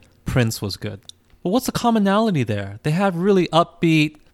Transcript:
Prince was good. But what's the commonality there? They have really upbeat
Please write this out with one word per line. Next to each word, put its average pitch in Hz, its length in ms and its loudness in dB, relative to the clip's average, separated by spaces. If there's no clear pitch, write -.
Prince 117 360 0
was 101 160 -8
good. 101 240 -10
But 175 60 -2
what's 247 160 0
the - 60 -4
commonality 208 720 0
there? 101 400 -6
They 151 80 -2
have 185 240 0
really 185 340 2
upbeat 160 680 2